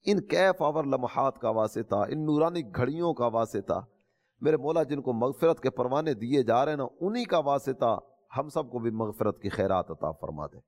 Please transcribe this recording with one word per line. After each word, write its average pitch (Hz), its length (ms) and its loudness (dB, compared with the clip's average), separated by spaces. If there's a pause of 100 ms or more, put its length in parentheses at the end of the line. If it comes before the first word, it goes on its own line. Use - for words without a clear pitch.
ان 196 160 4
کیف 185 420 2
آور 151 220 2
لمحات 131 540 0
کا 113 120 0
واسطہ، 110 460 0
ان 143 300 0
نورانی 156 360 2 (120)
گھڑیوں 156 400 0
کا 120 120 0
واسطہ، 110 580 -2 (560)
میرے 156 160 2
مولا، 156 260 0
جن 143 200 -4
کو 127 100 -2
مغفرت 135 480 2
کے 131 100 0
پروانے 135 440 -2
دیے 120 280 0
جا 117 220 4
رہے 151 80 0
ہیں 151 40 -4
نا، 135 100 -4 (140)
انہی 220 240 -2
کا 175 140 2
واسطہ 135 600 0 (380)
ہم 139 120 -4
سب 147 220 -4
کو 120 80 -6
بھی 117 120 -2
مغفرت 110 520 -2
کی 101 60 -4
خیرات 95 420 0
عطا 80 220 -4
فرما 76 340 -10
دے۔ 64 220 -16